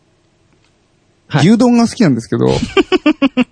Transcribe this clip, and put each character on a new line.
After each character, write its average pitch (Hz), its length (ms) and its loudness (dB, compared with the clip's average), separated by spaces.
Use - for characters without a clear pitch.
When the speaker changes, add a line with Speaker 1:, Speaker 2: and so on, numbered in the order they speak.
Speaker 1:
は 139 140 -2
い。 170 60 4
Speaker 2:
牛 226 100 4
丼 240 180 2
が 233 120 2
好 - 60 -10
き - 80 -2
な 160 80 2
ん 123 40 2
で 113 60 -4
す - 80 -18
け 117 80 -4
ど。 127 120 0